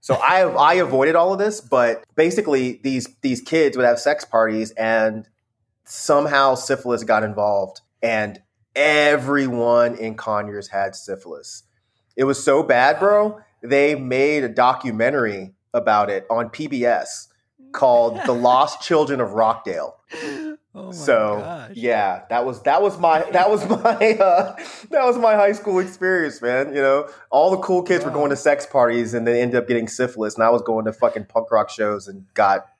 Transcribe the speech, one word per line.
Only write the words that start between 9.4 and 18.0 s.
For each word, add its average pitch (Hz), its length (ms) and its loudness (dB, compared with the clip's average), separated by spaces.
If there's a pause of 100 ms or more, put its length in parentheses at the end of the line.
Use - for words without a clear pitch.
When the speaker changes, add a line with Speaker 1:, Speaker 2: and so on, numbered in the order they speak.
Speaker 1:
in 110 180 -8
Conyers 104 540 -8
had 98 260 -4
syphilis. - 680 -16 (520)
It 131 80 0
was 135 180 -2
so 147 200 4
bad, 131 380 2
bro. 208 280 2
Speaker 2:
Wow. 214 100 -10 (240)
Speaker 1:
They 139 340 2
made 135 480 0
a - 40 -4
documentary 117 1040 -2 (200)
about 104 360 2
it 95 200 -4
on 113 200 -2
P 156 180 -12
B 123 160 -4
S - 440 -2 (440)
called 120 520 2